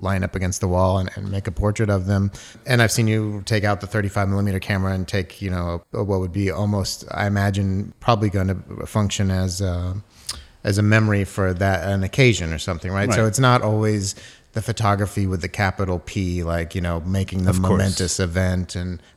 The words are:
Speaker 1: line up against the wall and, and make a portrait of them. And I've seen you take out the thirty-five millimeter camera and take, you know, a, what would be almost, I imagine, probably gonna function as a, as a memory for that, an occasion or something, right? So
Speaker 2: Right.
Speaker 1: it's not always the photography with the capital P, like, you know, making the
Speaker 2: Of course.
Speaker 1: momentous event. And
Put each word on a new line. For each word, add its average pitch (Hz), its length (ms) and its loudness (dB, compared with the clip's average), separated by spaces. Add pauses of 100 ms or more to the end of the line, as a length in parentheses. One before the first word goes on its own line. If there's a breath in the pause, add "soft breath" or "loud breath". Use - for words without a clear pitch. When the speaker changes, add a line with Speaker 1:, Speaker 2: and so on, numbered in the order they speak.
Speaker 1:
line 95 220 0
up - 140 -4
against 92 240 -2
the 98 80 0
wall 92 300 4
and, 92 180 -2
and 98 140 -8
make 98 160 -4
a 92 60 -4
portrait 104 360 0
of 98 160 2
them. 98 260 2 (360 loud breath)
And 123 160 4
I've 110 100 4
seen 113 160 2
you 107 380 0
take 104 180 2
out 104 160 0
the 101 60 -8
thirty-five 101 420 0
millimeter 98 320 2
camera 95 320 0
and 92 160 -2
take, 92 320 -4
you 101 80 -4
know, 87 340 -2 (120)
a, 110 100 -2
what 95 160 0
would 92 140 -2
be 98 160 0
almost, 101 600 -2
I 104 140 -2
imagine, 101 760 0
probably 110 280 2
gonna 95 280 0 (280)
function 101 460 0
as 92 320 -2
a, 90 340 -2 (680 loud breath)
as 101 120 0
a 104 60 4
memory 104 420 4
for 92 300 -2
that, 92 340 0
an 98 160 0
occasion 92 480 2
or 78 60 -4
something, 90 340 -6
right? 98 180 0
So 110 120 4
Speaker 2:
Right. 110 60 4
Speaker 1:
it's 101 100 -2
not 123 240 4
always 107 520 0 (380 loud breath)
the 113 100 -4
photography 101 640 0
with 92 140 -2
the 87 80 -4
capital 92 500 0
P, 87 460 -2
like, 82 320 -2
you 95 40 -2
know, 85 200 -2
making 92 420 -2
the 90 80 4
Speaker 2:
Of 92 100 2
course. 92 100 2
Speaker 1:
momentous 95 500 2
event. 92 560 0
And 90 260 -6 (140 soft breath)